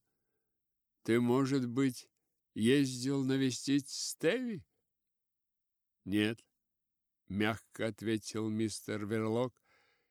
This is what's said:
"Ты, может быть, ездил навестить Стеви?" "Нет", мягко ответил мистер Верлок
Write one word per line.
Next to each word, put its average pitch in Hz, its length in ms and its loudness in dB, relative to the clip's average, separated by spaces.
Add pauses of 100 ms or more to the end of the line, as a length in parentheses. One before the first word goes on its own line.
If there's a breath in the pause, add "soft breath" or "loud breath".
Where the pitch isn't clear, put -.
(1040)
"Ты, 117 180 4
может 127 460 4
быть, 127 420 -2 (460)
ездил 131 720 2
навестить 135 640 0
Стеви?" 220 720 -4 (1400)
"Нет", 107 340 0 (880)
мягко 107 600 -4
ответил 110 600 -4
мистер 107 580 -4
Верлок 110 480 -2 (560)